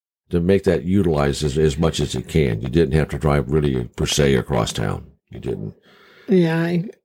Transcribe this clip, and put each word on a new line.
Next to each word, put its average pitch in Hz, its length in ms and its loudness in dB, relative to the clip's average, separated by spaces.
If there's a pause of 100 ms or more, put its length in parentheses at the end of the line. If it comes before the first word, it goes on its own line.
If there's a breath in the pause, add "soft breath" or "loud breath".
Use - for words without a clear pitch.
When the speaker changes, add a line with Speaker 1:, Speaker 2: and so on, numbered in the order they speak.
(300)
Speaker 1:
to 87 100 0
make 95 240 2
that 85 200 2
utilized 80 580 2
as, 73 160 -2
as 76 180 2
much 80 240 0
as 73 140 -4
it 64 140 -6
can. 62 320 0
You 62 80 -6
didn't 71 260 2
have 76 140 2
to 73 100 -6
drive 71 320 0
really 71 340 0 (120)
per 78 100 -4
se 71 300 2
across 60 360 -2
town. 50 320 -6 (260)
You 55 100 -18
didn't. - 340 -8 (540 soft breath)
Speaker 2:
Yeah, 165 340 2
I, 170 220 -2 (200)